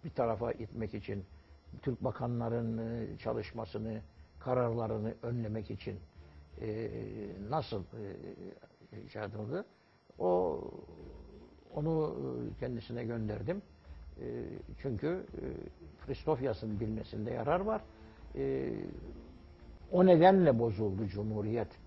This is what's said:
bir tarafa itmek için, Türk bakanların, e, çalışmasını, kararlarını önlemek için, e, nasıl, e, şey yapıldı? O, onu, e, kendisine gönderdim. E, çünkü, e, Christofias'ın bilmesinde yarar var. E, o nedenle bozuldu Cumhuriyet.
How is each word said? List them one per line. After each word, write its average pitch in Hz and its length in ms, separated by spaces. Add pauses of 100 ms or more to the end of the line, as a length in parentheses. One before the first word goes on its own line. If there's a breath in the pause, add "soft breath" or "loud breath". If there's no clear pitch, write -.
bir 165 60
tarafa 117 420
itmek 110 420
için, 101 300 (580 soft breath)
Türk 123 220
bakanların, 117 760
e, 113 400
çalışmasını, 110 840 (380 soft breath)
kararlarını 117 760 (100)
önlemek 113 480
için, - 280 (640 loud breath)
e, 110 280 (600)
nasıl, 120 340
e, - 1300
şey 107 120
yapıldı? 107 440 (540 soft breath)
O, 180 420 (1120)
onu, 156 420 (400)
e, - 40
kendisine 120 460
gönderdim. 113 560 (600 loud breath)
E, 120 220 (380)
çünkü, 135 260
e, 190 360 (640)
Christofias'ın 120 720
bilmesinde 110 520
yarar 127 280
var. 208 220 (540 loud breath)
E, 135 380 (1160)
o 185 140
nedenle 175 540
bozuldu 107 480
Cumhuriyet. 107 600 (200)